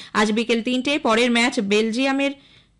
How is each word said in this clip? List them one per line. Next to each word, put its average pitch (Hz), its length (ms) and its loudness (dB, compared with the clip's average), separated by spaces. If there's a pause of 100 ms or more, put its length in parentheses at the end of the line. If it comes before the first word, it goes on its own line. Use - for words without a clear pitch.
(120)
আজ 214 200 2
বিকেল 233 300 0
তিনটে 254 360 -2
পরের 240 320 2
ম্যাচ 240 300 2
বেলজিয়ামের, 233 720 0 (480)